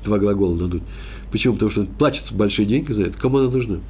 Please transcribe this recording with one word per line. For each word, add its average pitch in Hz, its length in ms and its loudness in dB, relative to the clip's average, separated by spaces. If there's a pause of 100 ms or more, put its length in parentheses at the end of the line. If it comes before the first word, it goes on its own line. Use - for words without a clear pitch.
Два 104 120 2
глагола 98 380 2
«надуть». 87 280 -2 (480)
Почему? 127 220 2
Потому 104 180 0
что 107 100 0
он 95 60 -2
платит 143 440 0
большие 104 340 2
деньги 117 280 0
за 104 100 0
это. - 140 -2
Кому 135 220 2
она 131 100 4
нужна? 117 300 -2 (100)